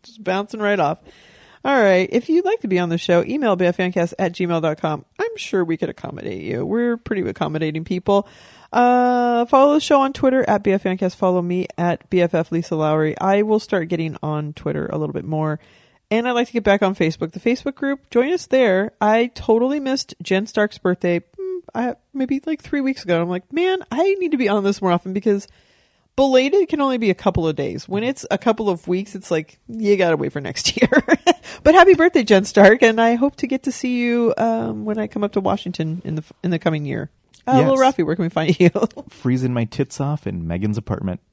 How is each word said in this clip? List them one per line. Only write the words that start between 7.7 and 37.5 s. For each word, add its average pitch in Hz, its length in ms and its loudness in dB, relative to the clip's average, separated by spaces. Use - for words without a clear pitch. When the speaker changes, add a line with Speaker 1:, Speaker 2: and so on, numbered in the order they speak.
Speaker 1:
people. 202 420 0
Uh, 247 720 2
follow 277 300 4
the 311 40 4
show 285 220 2
on 269 100 0
Twitter 262 380 2
at 208 140 0
B 208 80 2
F 196 120 0
Fancast. 185 320 -2
Follow 180 260 0
me 175 260 -4
at 170 320 -2
B 180 120 2
F 170 120 2
F 165 180 -2
Lisa 170 240 -4
Lowry. 156 420 0
I 196 260 2
will 214 180 0
start 175 260 -2
getting 160 340 -4
on 151 320 -4
Twitter 151 340 -6
a - 100 -6
little 151 160 -6
bit 156 120 -8
more. 156 340 -4
And 233 160 0
I'd 254 60 -2
like 240 140 0
to - 60 -20
get 233 120 -2
back 196 180 4
on 190 120 0
Facebook. 160 360 -4
The - 80 -14
Facebook 254 360 -2
group, 277 340 -6
join 262 240 2
us 359 140 -6
there. 220 520 2
I 226 340 2
totally 247 460 0
missed 269 420 -4
Jen 190 240 -2
Stark's 214 320 -2
birthday, 180 440 -2
mm, 381 380 -10
I, 240 220 -4
maybe, 269 320 -4
like, 311 160 -6
three 285 200 -6
weeks 269 220 -4
ago. 175 160 0
I'm 170 100 -2
like, 180 220 -8
"Man, 370 280 -2
I 349 260 0
need 359 160 -4
to 302 60 0
be 240 120 0
on 202 140 0
this 196 160 0
more 185 120 0
often," 175 220 -2
because 202 340 -2
belated 269 540 4
can 302 120 -2
only 262 180 0
be 220 100 2
a 180 60 2
couple 180 320 -2
of 156 80 -2
days. 123 340 -6
When 202 140 -4
it's 269 260 -6
a 208 80 0
couple 220 320 0
of 175 180 -4
weeks, 190 280 -4
it's 185 160 -10
like, 160 260 -4
you 214 300 2
gotta 175 200 2
wait 143 160 -4
for 147 80 -8
next - 360 -6
<laughs> - 40 2
year. 285 200 4
But 302 100 6
happy 370 220 10
birthday, 320 280 4
Jen 202 220 4
Stark, 208 380 6
and 226 180 4
I 233 140 4
hope 269 220 -2
to 277 100 -4
get 254 160 -4
to 269 80 -4
see 247 280 -4
you, 240 380 0
um, 226 480 -2
when 214 140 -4
I 214 80 -4
come 208 160 -4
up 196 80 -2
to 202 100 -2
Washington 180 640 -4
in 151 100 -6
the, 156 80 -6
in 180 80 -2
the 165 80 -2
coming 156 260 -2
year. 135 240 -6
Uh, 247 100 2